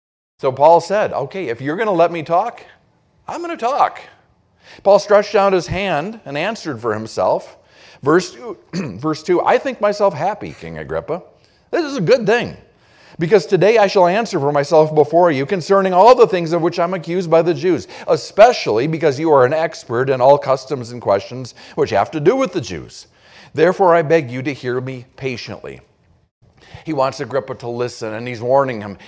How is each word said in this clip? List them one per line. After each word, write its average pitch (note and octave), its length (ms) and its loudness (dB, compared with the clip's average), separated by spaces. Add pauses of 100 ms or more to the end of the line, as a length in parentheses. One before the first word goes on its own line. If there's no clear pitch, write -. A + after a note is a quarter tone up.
(400)
So C3+ 120 -2
Paul D#3 300 4
said, G3 320 -2
"Okay, C#3 340 -8
if A#2 140 -8
you're C#3+ 160 -6
gonna G#3+ 140 -2
let E3+ 200 2
me E3+ 100 -8
talk, F3 420 -4 (640)
I'm - 140 -10
gonna E4+ 160 -10
talk." A3+ 440 -2 (800)
Paul G3 160 6
stretched G#3 340 2
out G3 200 4
his F3 120 0
hand F3+ 600 -4
and C#3 120 -10
answered E3 420 -6
for A2+ 140 -2
himself. G#2+ 640 -2 (460)
Verse D#3+ 320 0
two, A#3+ 200 -14 (100)
<clears throat> C#3 340 -10
verse D3+ 240 -6
two, F3 180 2
"I G#3+ 160 2
think B3 240 -8
myself G#3 320 0
happy, C#3+ 400 -6
King E2 240 -14
Agrippa. D#2 460 -8 (480)
This D#4+ 140 -2
is C#4 120 -8
a A3+ 40 -4
good G#3+ 260 2
thing, G#3 280 -2 (640)
because E3+ 280 2
today G#3 320 2
I G3+ 100 4
shall F#3+ 180 4
answer G3 340 0
for C#3 120 0
myself D3+ 420 2
before E3 380 4
you C#3 140 -2
concerning F#3+ 480 0
all G#3 200 8
the A#3+ 140 6
things E3+ 240 -4
of E3+ 100 0
which E3+ 160 -2
I'm F3 160 -2
accused E3+ 380 -6
by E3 100 6
the E3+ 120 0
Jews, D3+ 340 -2 (200)
especially D#3+ 800 2
because D#3 300 -2
you D#3+ 140 0
are C3+ 140 6
an B2 80 0
expert C#3 560 -4
in C3 100 0
all C#3 180 6
customs C3 540 -4
and B2 100 -14
questions A#2+ 540 -4 (200)
which D3 160 -2
have G2+ 200 0
to D#3 80 -6
do F3 160 2
with C4+ 160 -2
the F3+ 100 -6
Jews. D#2+ 460 -14 (460)
Therefore, F3 420 4
I E3+ 60 4
beg D#3 280 0
you B2+ 140 -8
to C#3+ 100 -6
hear B2 280 -6
me B2+ 240 -12 (100)
patiently." G#2 680 -12 (1000)
He D#3+ 100 -8
wants C3+ 280 -2
Agrippa B2+ 340 -6
to A#2+ 140 -12
listen, A#2+ 440 -8
and A#2 140 -10
he's A#2+ 140 -10
warning B2+ 400 0
him, G2+ 160 -12 (100)